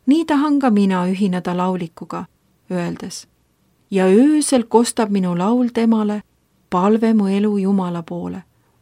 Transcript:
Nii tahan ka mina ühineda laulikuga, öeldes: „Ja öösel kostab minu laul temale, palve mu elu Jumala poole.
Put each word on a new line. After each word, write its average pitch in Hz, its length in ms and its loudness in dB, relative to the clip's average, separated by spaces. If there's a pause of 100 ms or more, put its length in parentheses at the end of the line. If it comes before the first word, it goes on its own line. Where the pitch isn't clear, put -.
Nii 320 200 2
tahan 294 340 0
ka 262 120 2
mina 196 360 2
ühineda 180 500 -2
laulikuga, 175 680 -6 (460)
öeldes: 175 560 -8 (640)
„Ja 190 140 2
öösel 262 580 4
kostab 226 460 0
minu 185 280 -2
laul 233 360 0
temale, 214 500 0 (460)
palve 214 440 2
mu 208 140 2
elu 202 300 0
Jumala 185 460 -2
poole. 175 400 -12 (380)